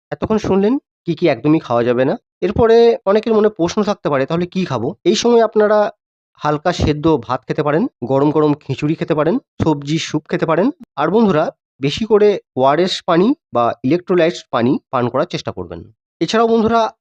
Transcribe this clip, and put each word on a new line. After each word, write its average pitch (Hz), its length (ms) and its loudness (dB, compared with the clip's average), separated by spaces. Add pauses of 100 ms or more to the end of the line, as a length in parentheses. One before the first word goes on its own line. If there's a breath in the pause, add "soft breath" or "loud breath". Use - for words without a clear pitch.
(120)
এতক্ষণ 214 260 -2
শুনলেন 202 400 0
কি - 380 -8
কি 170 120 0
একদমই 151 320 2
খাওয়া 120 240 0
যাবে 120 220 0
না। 175 120 0 (240)
এরপরে 226 640 4
অনেকের 214 280 0
মনে 214 160 2
প্রশ্ন 175 340 -2
থাকতে 190 260 -4
পারে, 135 160 0
"তাহলে 170 200 -4
কি 185 200 -6
খাবো?" 131 380 -4
এই 208 120 2
সময় 233 260 2
আপনারা 214 500 2 (480)
হালকা 151 340 -2
সেদ্ধ 151 320 -2 (120)
ভাত 123 300 -6
খেতে 156 160 -4
পারেন, 156 240 0 (160)
গরম 135 280 0
গরম 151 220 2
খিচুড়ি 147 420 -4
খেতে 170 200 -4
পারেন, 156 200 0 (280)
সবজি 147 340 -2
স্যুপ - 320 -6
খেতে 170 160 -2
পারেন। 165 220 0 (280)
আর 151 140 -2
বন্ধুরা, 196 420 2 (300)
বেশি 143 240 -4
করে 208 340 2 (160)
ওআরএস 147 500 0
পানি 185 280 2 (200)
বা 120 200 0 (100)
ইলেকট্রোলাইটস 175 680 0
পানি 127 280 0 (120)
পান 123 180 -2
করার 143 160 -2
চেষ্টা - 260 -8
করবেন। 87 400 -14 (280)
এছাড়াও 220 280 0
বন্ধুরা, 226 540 0